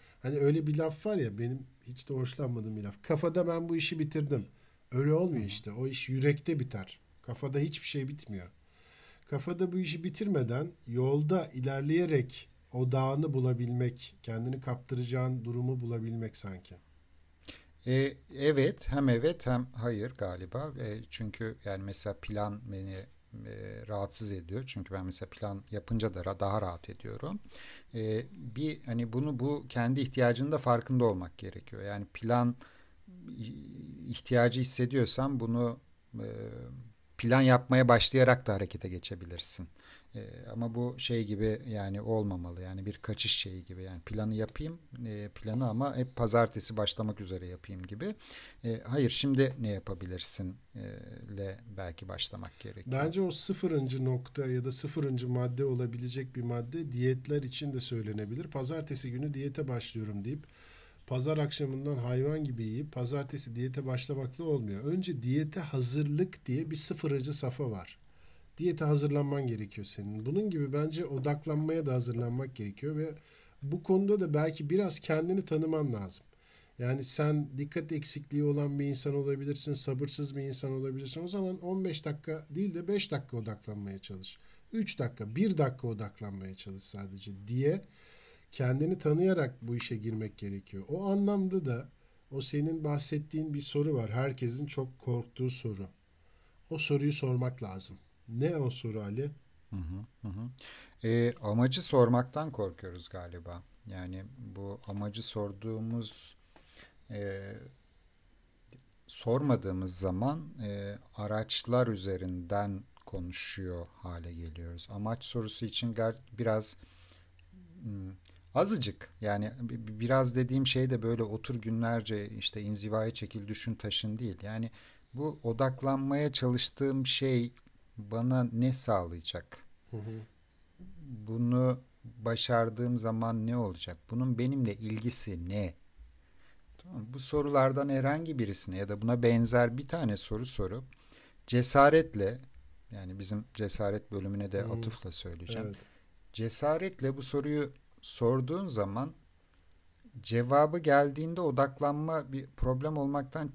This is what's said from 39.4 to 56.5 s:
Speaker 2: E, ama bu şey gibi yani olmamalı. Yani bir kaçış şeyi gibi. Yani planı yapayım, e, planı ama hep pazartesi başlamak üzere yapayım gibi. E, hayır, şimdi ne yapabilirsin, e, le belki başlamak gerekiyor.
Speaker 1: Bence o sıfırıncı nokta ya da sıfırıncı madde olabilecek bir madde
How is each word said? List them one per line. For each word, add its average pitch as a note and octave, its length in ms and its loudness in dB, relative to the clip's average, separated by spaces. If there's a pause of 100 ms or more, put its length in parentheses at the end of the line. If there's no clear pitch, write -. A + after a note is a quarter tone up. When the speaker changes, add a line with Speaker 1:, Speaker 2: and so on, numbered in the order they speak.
Speaker 2:
E, A2 60 -12 (320)
ama A2+ 220 -4
bu B2 240 0
şey A#2 260 0
gibi G#2+ 440 0
yani G2+ 320 -2
olmamalı. F#2+ 640 0
Yani F#2+ 240 -8
bir G#2 120 -4
kaçış - 340 0
şeyi F#2 320 0
gibi. F#2 180 -12
Yani F#2 180 -10
planı G#2+ 340 -2
yapayım, D3+ 440 -2 (280)
e, G#2 280 -8
planı A#2 340 0
ama B2 280 0
hep B2+ 200 -2
pazartesi A2+ 600 2
başlamak G#2+ 440 0
üzere F#2 260 -8
yapayım F2+ 360 -10
gibi. A2 320 -6 (500)
E, A2+ 200 -2
hayır, B2 260 4
şimdi C3+ 500 4
ne A2 80 0
yapabilirsin, F#2 880 -4 (180)
e, G#2+ 60 -12 (560)
le G2 240 -6 (160)
belki F#2 320 -8
başlamak F#2+ 520 -6
gerekiyor. B2+ 440 -6
Speaker 1:
Bence E3 160 0
o F#3 100 2
sıfırıncı C#3+ 720 0
nokta C3 420 -2
ya B2+ 180 0
da C3 80 -2
sıfırıncı C3 560 -2
madde B2 360 0
olabilecek B2 720 -2
bir B2+ 60 -4
madde A#2+ 500 -4